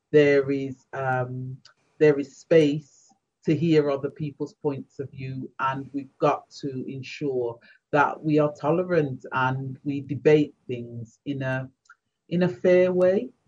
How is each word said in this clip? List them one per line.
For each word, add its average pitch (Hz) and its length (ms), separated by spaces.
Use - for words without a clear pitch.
there 143 400
is, 135 240
um, 127 680
there 151 220
is 139 160
space 156 720
to 160 100
hear 151 340
other 135 200
people's 147 460
points - 440
of 135 100
view, 131 400
and 135 320
we've 139 260
got 147 300
to 131 360
ensure 131 720
that - 280
we 151 180
are 147 120
tolerant 160 800
and 131 540
we 143 160
debate 147 520
things 120 580
in 139 160
a, 131 280
in 175 160
a 175 60
fair 180 420
way. 185 380